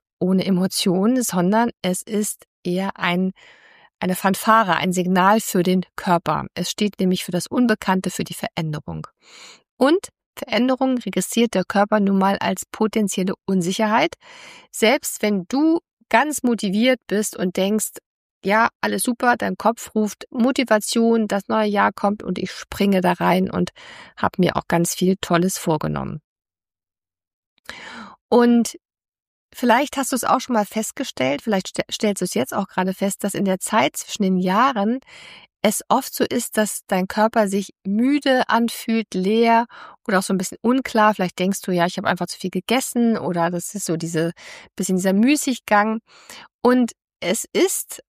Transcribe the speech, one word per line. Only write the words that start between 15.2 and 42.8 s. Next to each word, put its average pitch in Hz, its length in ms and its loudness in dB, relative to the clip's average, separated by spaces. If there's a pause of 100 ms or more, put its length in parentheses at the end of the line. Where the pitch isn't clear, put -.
wenn 202 280 0
du 320 320 2 (280)
ganz 277 320 0
motiviert 233 640 0
bist 208 320 -4
und 180 180 -2
denkst, 196 360 0 (500)
„Ja, 214 280 2 (100)
alles 208 240 -2
super“, 240 320 0
dein 196 220 -4
Kopf - 360 -2
ruft 214 380 -2
Motivation, 226 960 2
das 202 220 -4
neue 220 180 0
Jahr 202 240 2
kommt 208 320 -2
und 180 160 -4
ich - 140 -6
springe 196 480 0
da 180 100 2
rein 180 400 0
und 180 200 -2 (440)
hab - 240 -4
mir 175 160 4
auch - 140 -4
ganz 170 260 0
viel 190 240 2
Tolles 175 380 0
vorgenommen. 151 640 -4 (2000)
Und 240 480 4 (760)
vielleicht 247 440 2
hast 277 160 -2
du - 20 0
es 233 80 -4
auch 240 160 2
schon 247 140 -6
mal 208 120 2
festgestellt, 254 760 -4
vielleicht 196 260 -2
ste-, - 240 -8
stellst 208 300 -2
du 185 40 -2
es - 80 -4
jetzt 233 200 -2
auch - 160 -4
gerade 185 240 -2
fest, - 320 -4
dass 196 80 -2
in - 100 -2
der 190 160 0
Zeit - 380 0
zwischen - 260 -6
den 185 140 2
Jahren 214 600 0 (640)
es - 280 0
oft - 260 0
so - 80 0
ist, - 320 -4
dass - 320 -2
dein 190 220 0
Körper 214 400 2
sich 196 240 -4 (120)
müde 254 640 2
anfühlt, 226 640 0
leer 226 520 4 (420)
oder 185 120 2
auch 196 40 -4
so 196 100 -2
ein 190 40 2
bisschen - 240 -6
unklar. 226 520 2
Vielleicht 185 260 -4
denkst 190 240 0
du, 185 100 -2
„Ja, 175 140 2
ich - 100 -6
habe 196 100 -4
einfach 180 200 -2
zu - 120 -12
viel 185 120 -6
gegessen“, 233 640 0